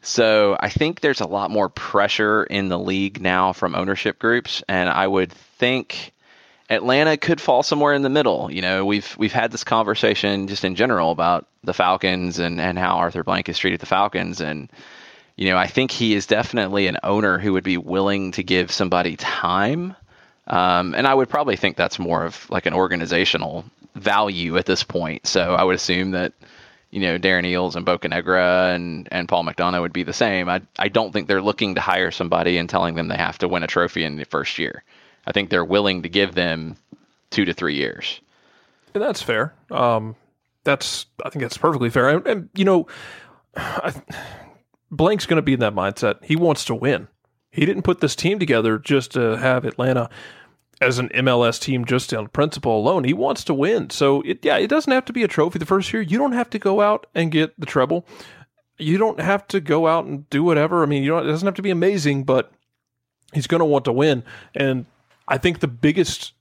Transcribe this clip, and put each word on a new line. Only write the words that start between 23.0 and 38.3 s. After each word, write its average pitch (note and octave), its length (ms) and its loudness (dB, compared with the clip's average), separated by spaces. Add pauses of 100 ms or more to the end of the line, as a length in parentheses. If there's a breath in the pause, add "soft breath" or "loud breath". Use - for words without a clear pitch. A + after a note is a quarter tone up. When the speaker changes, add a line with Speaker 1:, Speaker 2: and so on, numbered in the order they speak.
Speaker 1:
value G2 640 0
at F#2 100 0
this F#2 160 0
point. E2 440 -6
So F2+ 280 0
I E2+ 100 4
would F#2 120 2
assume F#2 360 -2
that, F2+ 200 -2 (580 loud breath)
you G2 100 -6
know, F2+ 180 0
Darren F2+ 280 2
Eales F2+ 300 -2
and F2 100 -4
Bocanegra F2+ 880 2
and, F2 380 -8
and F2 160 -4
Paul E2+ 160 2
McDonough F2 380 -2
would E2+ 100 -4
be F2+ 100 -4
the F2 100 -6
same. F#2+ 360 0
I, F#2+ 140 -2 (160)
I G2+ 100 0
don't G2+ 240 0
think F2 160 -4
they're G2 140 2
looking G2+ 320 0
to F2+ 60 -2
hire F2+ 300 0
somebody F2 460 0
and E2+ 120 -2
telling F2 260 0
them E2 140 -4
they F2+ 80 -4
have E2+ 220 -2
to F#2 100 -2
win F2 140 -2
a E2 40 -6
trophy E2+ 380 -2
in D2+ 120 -6
the D2+ 80 -8
first - 340 -6
year. D2 240 -6 (420 soft breath)
I - 60 -8
think G2 200 -2
they're F2 140 2
willing F#2+ 380 2
to E2+ 60 -8
give F#2+ 260 0
them E2 420 -4 (540)
two G#2 140 0
to F2 100 -2
three D2+ 220 -4
years. A1 440 -6 (720 soft breath)